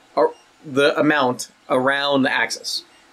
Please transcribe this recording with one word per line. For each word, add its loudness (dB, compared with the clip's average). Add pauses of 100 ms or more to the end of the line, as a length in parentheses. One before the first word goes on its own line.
(160)
ar-, 2 (320)
the 2
amount 0 (200)
around 0
the 0
axis, -4 (300)